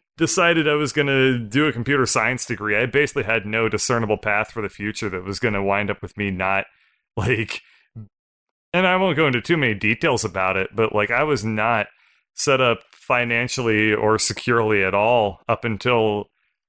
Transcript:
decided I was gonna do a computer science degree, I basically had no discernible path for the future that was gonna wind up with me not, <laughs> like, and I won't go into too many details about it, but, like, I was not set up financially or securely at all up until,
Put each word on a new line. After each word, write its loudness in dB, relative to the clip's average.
decided 2
I 2
was -2
gonna 2
do 0
a 0
computer 0
science 0
degree, -4
I 2
basically 0
had -2
no 0
discernible 0
path -2
for -8
the -6
future -8
that -8
was -8
gonna -2
wind 0
up -10
with -16
me -2
not, -2
<laughs> -20
like, -2
and 2
I 2
won't 0
go 4
into 0
too 0
many 0
details 0
about -2
it, -2
but, 0
like, 0
I 2
was -2
not 0
set 0
up 2
financially 0
or 2
securely 0
at 0
all 2
up -2
until, 0